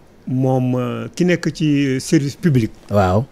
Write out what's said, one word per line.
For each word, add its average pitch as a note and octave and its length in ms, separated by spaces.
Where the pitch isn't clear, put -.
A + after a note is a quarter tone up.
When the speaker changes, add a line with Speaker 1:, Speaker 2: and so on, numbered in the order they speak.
Speaker 1:
moom, B2+ 480
euh, A#2+ 400
ki F3 100
nekk F3 280
ci C#3+ 460
service C#3 360
public. B2+ 360
Speaker 2:
Waaw. G2+ 420